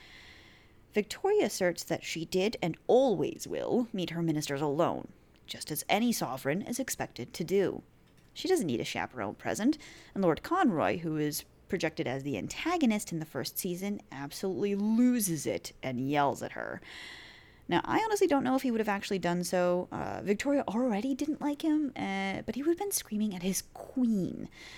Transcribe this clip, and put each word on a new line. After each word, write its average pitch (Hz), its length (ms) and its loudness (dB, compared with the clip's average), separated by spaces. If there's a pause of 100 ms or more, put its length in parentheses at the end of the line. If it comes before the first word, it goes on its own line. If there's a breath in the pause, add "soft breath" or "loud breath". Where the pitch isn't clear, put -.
(920 loud breath)
Victoria 381 540 2
asserts 180 380 0
that - 200 -4
she 160 200 -4
did 185 380 0
and 165 140 0 (100)
always 233 600 4
will 165 440 0
meet 175 180 -4
her 170 120 -2
ministers 151 380 0
alone, 143 480 0 (380)
just - 240 -10
as 151 180 -6
any 226 240 4
sovereign 147 500 -2
is - 160 -6
expected - 540 -6
to 175 120 -4
do. 180 380 2 (520)
She - 140 -6
doesn't 320 180 4
need 120 140 0
a - 40 -2
chaperone 101 500 -4
present, 220 440 0 (360 loud breath)
and 196 80 0
Lord 165 200 4
Conroy, 180 560 2
who 160 180 -2
is 151 280 -2 (240)
projected 160 400 -2
as 135 140 -2
the 135 160 -2
antagonist 277 760 0
in 165 60 -2
the 156 80 -6
first - 320 -6
season, 190 420 -4 (100)
absolutely 190 640 -4
loses 214 720 2
it - 260 -4 (100)
and 127 180 -2
yells 139 420 2
at - 100 -6
her. 58 280 -8 (880 loud breath)
Now, - 160 2
I - 140 0
honestly 415 280 2
don't 277 160 4
know 262 140 2
if 269 60 0
he 262 80 2
would 226 100 2
have 220 80 0
actually 196 300 0
done 175 260 0
so. 180 480 2
Uh, 98 320 -6
Victoria 262 420 2
already 233 480 0
didn't 294 280 -4
like 294 180 -2
him, 302 340 2
uh, 196 520 -2
but 226 80 -4
he 254 80 -4
would 320 80 2
have 339 80 2
been 403 120 -2
screaming 214 440 -2
at 175 80 -8
his 190 200 0 (120)
queen. - 760 0 (300 loud breath)